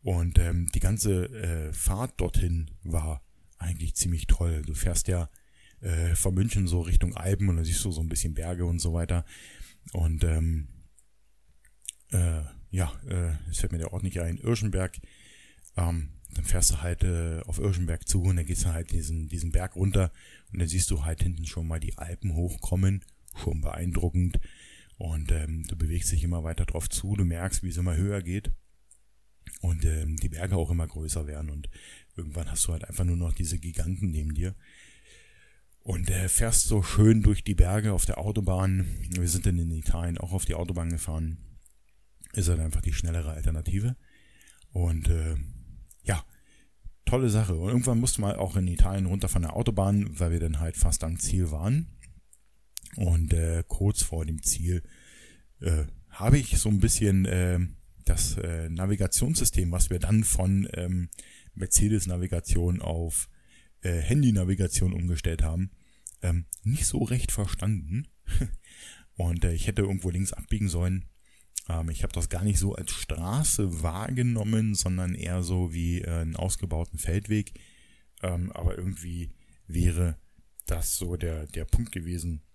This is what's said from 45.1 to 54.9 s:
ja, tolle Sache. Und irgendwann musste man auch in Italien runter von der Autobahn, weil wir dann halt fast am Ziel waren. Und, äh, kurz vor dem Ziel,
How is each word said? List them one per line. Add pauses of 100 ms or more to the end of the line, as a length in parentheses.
ja, (800)
tolle
Sache.
Und
irgendwann
musste
man
auch
in
Italien
runter
von
der
Autobahn,
weil
wir
dann
halt
fast
am
Ziel
waren. (1080)
Und,
äh,
kurz
vor
dem
Ziel, (760)